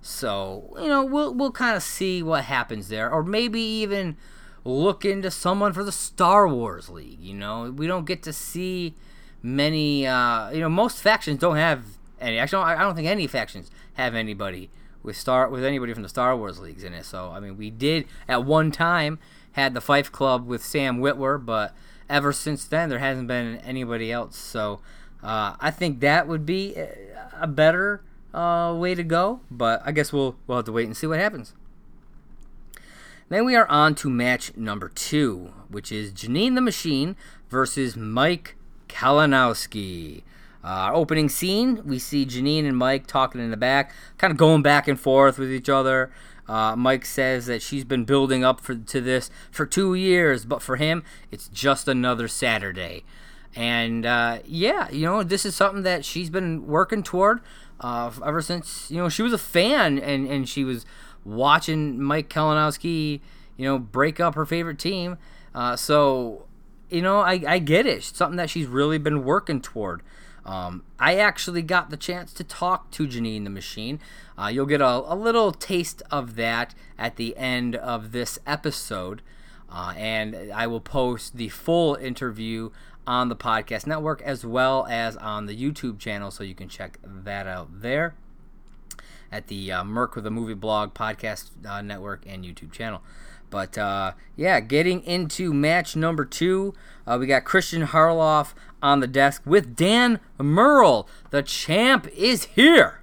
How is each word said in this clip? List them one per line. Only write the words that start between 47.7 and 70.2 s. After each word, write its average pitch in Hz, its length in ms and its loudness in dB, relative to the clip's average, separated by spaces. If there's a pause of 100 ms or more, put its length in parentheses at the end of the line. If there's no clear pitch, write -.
been 123 180 0
building 131 400 4
up 127 160 4
for, - 140 -10
to 117 260 -4
this 127 300 0 (220)
for 151 160 -4
two 185 260 2
years, 175 520 4
but 123 160 -4
for 127 160 -4
him, 156 260 0 (260)
it's - 200 -14
just 135 380 0
another 123 400 0
Saturday. 95 760 -4 (520)
And, 117 500 -2
uh, 117 400 2
yeah, 208 440 -2
you 151 160 -2
know, 196 180 0
this 180 220 -2
is 190 100 -6
something 196 280 2
that 180 200 0
she's 170 260 -6
been 165 360 -2
working 180 380 2
toward, 202 380 2 (380)
uh, 120 280 -4
f-, 120 180 -12
ever 151 160 0
since, - 480 -8
you 156 80 -6
know, 175 120 0
she 180 120 -2
was 240 120 2
a 208 40 0
fan 180 600 4
and, 139 280 -2
and 135 220 -2
she 139 140 -4
was 127 220 -4 (380)
watching 143 800 2
Mike 147 280 0
Kalinowski, 151 920 0 (360)
you 131 80 -6
know, 135 140 2
break 127 400 0
up 165 160 2
her 151 100 -2
favorite 165 340 -4
team. 180 380 -4 (360)
Uh, 123 220 -2
so, 135 720 2 (440)
you 175 120 -2
know, 196 180 4
I, 185 280 2
I 175 120 4
get 165 260 4
it. 147 120 0
It's - 200 -12
something 175 200 0
that 165 120 -2
she's 156 180 -4
really 139 300 2
been 147 260 0
working 151 380 0
toward. 92 400 -6 (440)